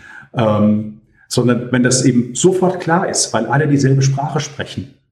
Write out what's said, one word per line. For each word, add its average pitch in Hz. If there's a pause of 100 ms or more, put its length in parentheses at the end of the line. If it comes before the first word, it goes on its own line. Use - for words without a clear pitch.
(340)
ähm, 107 (260)
sondern 117
wenn 123
das 123
eben 120
sofort 180
klar 175
ist, -
weil 113
alle 147
dieselbe 139
Sprache 143
sprechen, - (160)